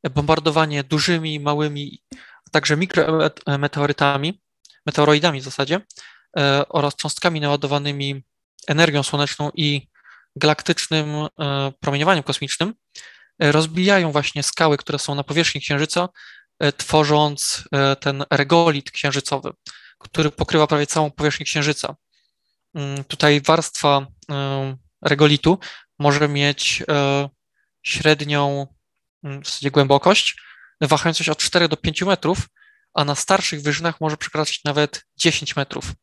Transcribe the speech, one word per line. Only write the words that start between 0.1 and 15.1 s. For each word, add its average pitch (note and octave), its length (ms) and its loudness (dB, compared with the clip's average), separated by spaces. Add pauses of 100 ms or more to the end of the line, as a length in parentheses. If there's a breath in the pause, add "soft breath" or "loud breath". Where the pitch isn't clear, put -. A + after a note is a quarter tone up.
bombardowanie D3 720 2
dużymi, D#3 560 -2
małymi, D3 640 -4 (440 loud breath)
a - 40 -20
także D3 260 2
mikrometeorytami, D3 1600 0 (440 soft breath)
meteoroidami D3 560 4
w - 20 -14
zasadzie, C#3 380 -4 (560 loud breath)
e, C#3+ 320 2
oraz C#3+ 260 -2
cząstkami D#3+ 460 -4
naładowanymi C#3+ 840 -2 (440)
energią D3 360 4
słoneczną D3 520 -2
i D3 320 -2 (480 soft breath)
galaktycznym, D3+ 800 0
e, C#3 640 -4
promieniowaniem D3 440 0
kosmicznym, D#3 500 -4 (680 loud breath)
e, D3 120 4
rozbijają E3 600 2
właśnie C#3+ 320 -2
skały, D#3 340 2
które C#3+ 220 -6
są C#3+ 160 -6